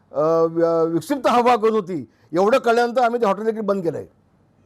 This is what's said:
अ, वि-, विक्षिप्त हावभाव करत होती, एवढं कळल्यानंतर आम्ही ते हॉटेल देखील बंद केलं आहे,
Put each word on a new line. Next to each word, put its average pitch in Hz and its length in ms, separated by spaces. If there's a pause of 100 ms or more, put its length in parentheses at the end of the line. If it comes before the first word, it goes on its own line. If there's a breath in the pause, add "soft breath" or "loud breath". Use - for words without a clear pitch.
(120)
अ, 143 100 (280)
वि-, 165 420
विक्षिप्त 208 340
हावभाव 240 320
करत 220 140
होती, 175 320 (280 soft breath)
एवढं 202 260
कळल्यानंतर 240 440
आम्ही 233 180
ते 226 60
हॉटेल 196 180
देखील 220 160
बंद 196 220
केलं 156 160
आहे, 95 80 (600)